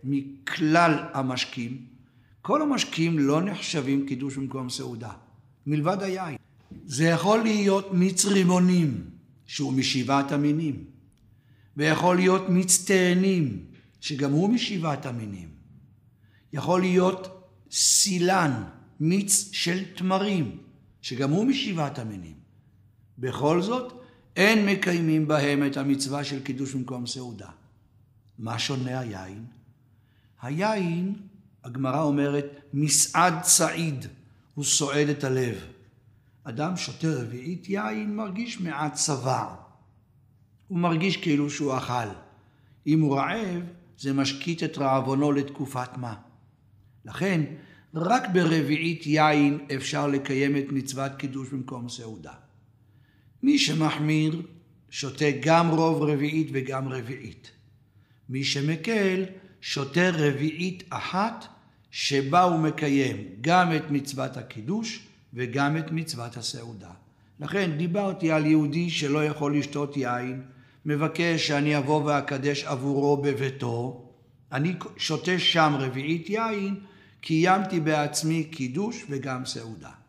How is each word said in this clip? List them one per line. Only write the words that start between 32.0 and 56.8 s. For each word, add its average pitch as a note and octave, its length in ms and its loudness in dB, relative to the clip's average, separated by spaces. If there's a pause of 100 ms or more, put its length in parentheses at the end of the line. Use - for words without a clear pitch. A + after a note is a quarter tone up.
אומרת, C#3+ 600 0 (120)
מסעד D#3+ 720 2
סעיד, D#3+ 600 2 (480)
הוא C#3+ 120 -6
סועד D3 440 2
את C#3+ 140 -2
הלב. C3 320 0 (880)
אדם D3 340 -4
שותה D3+ 300 -6
רביעית C3+ 600 -6
יין, G#3+ 460 -4
מרגיש A3 460 -6
מעט D3+ 360 -4
שבע. B2+ 480 0 (1200)
הוא F3+ 120 -2
מרגיש F3 380 2
כאילו D3 320 0
שהוא C#3+ 280 -2
אכל. B2 320 -2 (760)
אם D#3 140 6
הוא C#3 160 4
רעב, F3 460 -2 (360)
זה C#3 140 -2
משקיט C#3 500 -2
את D3+ 140 -4
רעבונו C3+ 540 2
לתקופת C#3 640 -4
מה. A#2+ 180 -8 (880)
לכן, F3 360 0 (520)
רק F#3+ 300 2 (100)
ברביעית D#3+ 760 2
יין D3 500 4 (180)
אפשר C#3+ 320 -2
לקיים C#3 500 0
את C#3 140 0
מצוות C3+ 460 -4
קידוש C3 320 -8
במקום B2+ 400 -8
סעודה. A2+ 440 -14 (1120)
מי C#4+ 160 6
שמחמיר, D#3 800 2 (480)
שותה C#3+ 360 -4 (160)
גם E3 280 6
רוב D#3+ 320 4
רביעית D3+ 520 0
וגם C3+ 340 -4